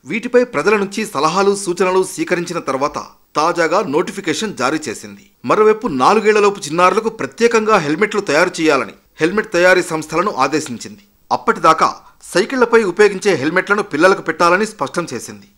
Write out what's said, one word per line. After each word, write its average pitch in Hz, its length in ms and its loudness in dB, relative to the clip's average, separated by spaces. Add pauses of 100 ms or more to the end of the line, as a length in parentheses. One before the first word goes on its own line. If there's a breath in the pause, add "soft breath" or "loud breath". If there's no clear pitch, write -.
వీటిపై 226 400 0
ప్రజల 180 320 0
నుంచి 202 300 -4
సలహాలు, 170 480 0
సూచనలు 185 480 -2
స్వీకరించిన 170 560 -4
తర్వాత 139 400 -4 (380)
తాజాగా 165 420 2 (100)
నోటిఫికేషన్ 165 720 -4
జారీ 139 180 0 (100)
చేసింది. 101 360 -14 (200)
మరోవైపు 214 440 2
నాలుగేళ్లలోపు 202 720 2
చిన్నారులకు 185 480 0
ప్రత్యేకంగా 220 680 0
హెల్మెట్లు 185 440 -2
తయారు 165 300 2 (100)
చేయాలని 135 320 0 (280)
హెల్మెట్ 202 320 -2
తయారీ 180 300 4
సంస్థలను 165 560 -4
ఆదేశించింది. 127 640 -4 (300)
అప్పటిదాకా 160 560 2 (460 soft breath)
సైకిళ్లపై 233 480 2
ఉపయోగించే 190 520 2
హెల్మెట్లను 180 480 -2
పిల్లలకు 180 400 2
పెట్టాలని 180 440 0
స్పష్టం 170 480 -6
చేసింది. 104 440 -14